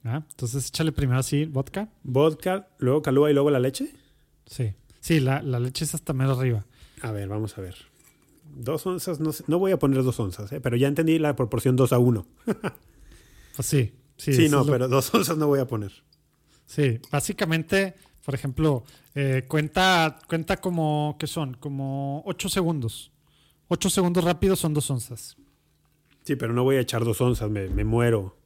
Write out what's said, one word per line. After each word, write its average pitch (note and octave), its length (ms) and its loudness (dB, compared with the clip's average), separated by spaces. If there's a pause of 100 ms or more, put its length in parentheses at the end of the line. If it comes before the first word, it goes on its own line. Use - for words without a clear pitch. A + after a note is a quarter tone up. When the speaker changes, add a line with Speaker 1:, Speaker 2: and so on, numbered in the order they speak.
Speaker 1:
¿ah? B2+ 260 -6
Entonces, B2+ 380 -6
échale D#3+ 240 -2
primero C3 280 0
así, C#3+ 240 0
vodka. D#3+ 440 -6 (160)
Speaker 2:
Vodka, D#3 640 0 (100)
luego C3+ 240 2
Kahlúa D3 300 4
y - 20 6
luego C#3+ 160 4
la C#3 100 4
leche. C3 320 -2 (540)
Speaker 1:
Sí. A2 280 -6 (260)
Sí, E3 200 2
la, C3+ 220 0
la B2+ 180 -2
leche C3 240 -4
es D3+ 100 -6
hasta D#3+ 180 -6
mero C3+ 260 2
arriba. A#2+ 280 -2 (360)
Speaker 2:
A A2+ 100 -8
ver, G2+ 160 -6
vamos G#2 300 -6
a - 20 -12
ver. F2+ 140 -12 (840)
Dos C3+ 300 -6
onzas, F3+ 320 -6
no D#3 140 -2
sé, - 160 -10
no D#3+ 100 2
voy F#3+ 140 2
a F#3 60 0
poner C3+ 260 2
dos B2+ 160 0
onzas, G2+ 320 -6
¿eh? D3 80 -8
Pero A#2+ 160 -2
ya C3 120 4
entendí D#3+ 320 2
la D3 160 2
proporción B2+ 400 0
dos B2+ 160 4
a B2 60 4
uno. A#2+ 280 4 (200)
<laughs> A3+ 100 0 (1000)
Speaker 1:
Pues - 120 -4
sí, B2+ 260 0 (240)
sí, C#3 160 -2
Speaker 2:
Sí, D#3 100 8
Speaker 1:
eso D3 120 6
Speaker 2:
no, C#3 60 6
Speaker 1:
es C#3+ 40 4
lo D3 80 4
Speaker 2:
pero B2 140 0
dos C3 260 2
onzas D#3+ 240 2
no D3+ 80 2
voy C#3+ 140 4
a B2+ 60 0
poner. G#2 240 -6 (760)
Speaker 1:
Sí, B2+ 340 0 (100)
básicamente, F3 840 0 (300)
por C3+ 100 -4
ejemplo, C#3 500 0 (300)
eh, C3 340 0
cuenta, D#3+ 680 2 (100)
cuenta E3 300 -2
como, D3+ 600 -2
¿qué D#3+ 80 -6
son? C#3 280 -6
Como C#3 720 -6
ocho F3+ 240 -6
segundos. D#3+ 640 -2 (560)
Ocho F3 200 0
segundos F3+ 360 2
rápidos F3 360 2
son D#3 140 -2
dos D3 160 -2
onzas. A#2+ 460 -8 (880)
Speaker 2:
Sí, C#3 120 -2
pero A#2 160 -4
no B2 120 2
voy C3+ 120 4
a C3 40 2
echar A#2+ 240 -2
dos A#2 160 0
onzas, A#2+ 300 0
me, G2+ 180 -4
me G2+ 160 -2
muero. A2+ 600 0